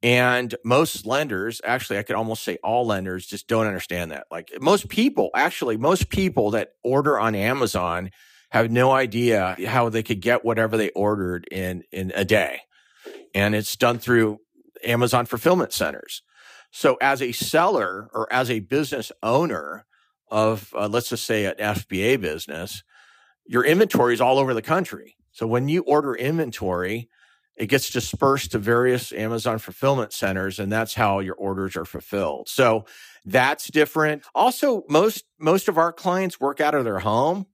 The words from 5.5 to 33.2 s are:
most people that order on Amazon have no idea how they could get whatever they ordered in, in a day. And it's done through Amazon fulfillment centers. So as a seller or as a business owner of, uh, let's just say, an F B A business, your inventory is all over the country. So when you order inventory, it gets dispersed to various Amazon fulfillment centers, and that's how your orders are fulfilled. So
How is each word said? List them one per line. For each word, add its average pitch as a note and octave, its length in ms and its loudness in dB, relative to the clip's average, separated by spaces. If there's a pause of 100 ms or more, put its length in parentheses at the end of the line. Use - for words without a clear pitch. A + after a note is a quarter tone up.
most D#3 320 2
people C3 420 0
that G#2 220 -4 (100)
order C3+ 360 2
on A2 160 0
Amazon G2 760 -2 (380)
have A#2 200 2
no B2+ 220 4
idea A2+ 760 2
how A#2+ 240 2
they A2 140 -2
could G#2+ 180 -4
get A#2+ 240 2
whatever A2+ 320 0
they G#2 140 0
ordered F#2+ 580 -2
in, F#2 420 -6
in F#2 220 -6
a G2 100 0
day. F#2 360 2 (720)
And G#2 220 2
it's G#2 200 -2
done A#2+ 220 2
through A2 440 2 (420)
Amazon A#2+ 420 2
fulfillment D#3+ 480 2
centers. - 480 -6 (480)
So - 320 2
as C#3 180 2
a B2+ 120 -4
seller A#2 840 0
or A2 180 -4
as B2+ 200 0
a A2+ 80 -2
business C3+ 520 -4 (120)
owner A2 640 -2 (420)
of, A2 480 0
uh, G#2 100 -2
let's A#2 220 -2
just - 160 -6
say, G#2+ 200 0
an F#2+ 120 -4
F G#2 300 -4
B F#2+ 140 -4
A B2+ 160 2
business, D#2+ 680 -8 (640)
your E3 180 2
inventory D#3 480 4
is A#2 80 0
all B2+ 160 4
over C3+ 160 2
the A2+ 80 -2
country. D#3+ 540 -4 (160)
So - 160 -4
when B2 200 0
you E3 160 2
order C#3+ 300 2
inventory, A2+ 960 -4 (460)
it A2 120 -6
gets C3 220 0
dispersed C3+ 640 0
to A#2+ 80 -2
various B2 520 0
Amazon A2+ 460 -4
fulfillment C3 560 -2
centers, F#2+ 460 -4
and G2+ 120 -4
that's A2 220 -2
how G2+ 260 2
your F#2+ 160 -6
orders F#2+ 400 -6
are E2 100 -6
fulfilled. D#2 640 -6
So A2+ 360 2 (400)